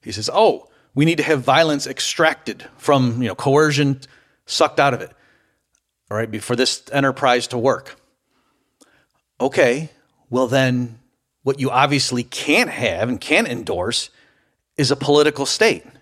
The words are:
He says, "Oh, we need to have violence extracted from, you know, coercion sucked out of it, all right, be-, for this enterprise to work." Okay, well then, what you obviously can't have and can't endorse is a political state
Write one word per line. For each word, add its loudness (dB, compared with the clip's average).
He -12
says, -6
"Oh, 4
we 2
need 2
to 0
have 2
violence 2
extracted -4
from, 2
you -2
know, -6
coercion 2
sucked 0
out 4
of -8
it, -14
all -6
right, -4
be-, -8
for -4
this -2
enterprise 0
to -6
work." -2
Okay, 0
well 0
then, 0
what -2
you -2
obviously 0
can't -2
have -2
and -4
can't 0
endorse -6
is 0
a 2
political 0
state 0